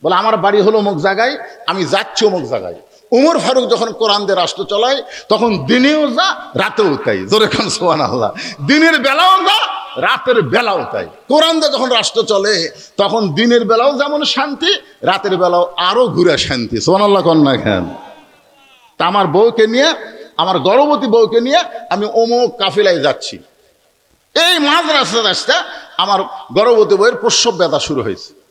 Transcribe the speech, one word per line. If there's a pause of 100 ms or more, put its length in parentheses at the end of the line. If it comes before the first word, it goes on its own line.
বলে,
"আমার
বাড়ি
হলো
অমুক
জায়গায়, (300)
আমি
যাচ্ছি
অমুক
জায়গায়।" (300)
ওমর
ফারুক
যখন
কোরআন
দিয়ে
রাষ্ট্র
চলায়, (260)
তখন
দিনেও
যা,
রাতেও
তাই।
জোরে
খান
সুবহানাল্লাহ। (360)
দিনের
বেলাও
যা, (340)
রাতের
বেলাও
তাই। (200)
কোরআন
দিয়ে
যখন
রাষ্ট্র
চলে, (280)
তখন
দিনের
বেলাও
যেমন
শান্তি, (280)
রাতের
বেলাও
আরো
ঘুরে
শান্তি।
সুবহানাল্লাহ
কন
না
কেন? (1080)
তা
আমার
বউকে
নিয়ে, (440)
আমার
গর্ভবতী
বউকে
নিয়ে (320)
আমি
অমুক
কাফিলায়
যাচ্ছি। (1000)
এই
মাঝ
রাস্তা
রাস্তা (340)
আমার (300)
গর্ভবতী
বউয়ের
প্রসব
ব্যথা
শুরু
হয়েছে।